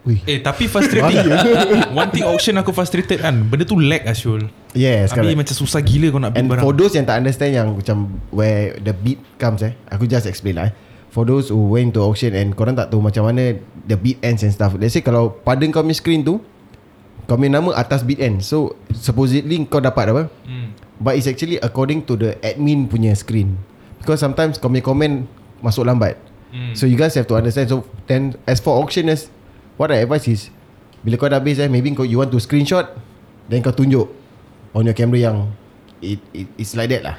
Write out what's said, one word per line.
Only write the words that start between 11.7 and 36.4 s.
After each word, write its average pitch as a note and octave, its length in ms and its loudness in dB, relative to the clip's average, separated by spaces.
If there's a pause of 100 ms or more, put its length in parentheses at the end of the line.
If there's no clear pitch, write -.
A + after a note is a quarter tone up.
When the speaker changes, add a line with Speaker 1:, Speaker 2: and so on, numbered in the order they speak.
Speaker 1:
to G#2+ 80 0
auction G#2+ 320 0
and G2 200 0
korang A2 200 0
tak A#2+ 160 -2
tahu G#2+ 120 2
macam G#2+ 260 0
mana B2 300 0 (260)
the G#2+ 140 -2
bid A#2+ 240 -2
ends A#2 200 0
and G#2 100 2
stuff. G2+ 220 0
Let's G#2+ 200 -2
say B2 80 0
kalau A#2 340 0
pada C3 320 0
kau D#3 140 0
punya D#3 160 0
screen D#3+ 260 0
tu, E3 160 0 (840)
kau A#2+ 100 0
punya C#3 200 2
nama E3 200 0
atas - 260 0
bid B2 180 -2
end. A2 220 0
So, D3 360 -2 (160)
supposedly C3 720 0
kau D3 140 0
dapat B2+ 280 0
apa? B2 160 2 (200)
Speaker 2:
Hmm. B2 300 -12 (240)
Speaker 1:
But B2+ 200 0
it's C3 100 0
actually E3 320 -4
according C3+ 480 -2
to B2 80 0
the A2 160 0 (100)
admin C#3+ 460 0
punya A2+ 260 2
screen. G2 440 -2 (420)
Because D#3 200 -2
sometimes D3 380 -2
kau C3 120 -4
punya B2+ 120 2
comment C#3 440 0 (340)
masuk A#2 240 -2
lambat. A#2+ 340 2 (320)
Speaker 2:
Hmm. B2 240 -10
Speaker 1:
So, G#2+ 120 -4
you B2+ 100 4
guys D#3 180 2
have B2+ 140 -2
to A2+ 80 -2
understand. A#2 340 0
So, C3 80 0 (280)
then C3 380 -2
as B2+ 160 0
for C#3+ 180 0
auctioners, D#3 560 -2 (420)
what D3+ 140 -2
I C#3 140 2
advise D3 240 0
is, A2+ 260 -2 (480)
bila A2+ 160 -2
kau C#3+ 100 0
dah C#3 120 2
habis, C3+ 180 0
eh, C#3+ 100 0
maybe B2+ 240 2
kau, C#3 140 -2
you A#2 140 0
want C3+ 100 0
to B2 100 0
screenshot, D3 460 0 (640)
then A#2+ 140 -2
kau B2+ 100 0
tunjuk C3+ 420 2 (580)
on A2 120 0
your A2+ 100 2
camera A#2+ 300 2
yang G#2 260 0 (500)
it, G2 220 -8 (100)
it, F#2 240 -12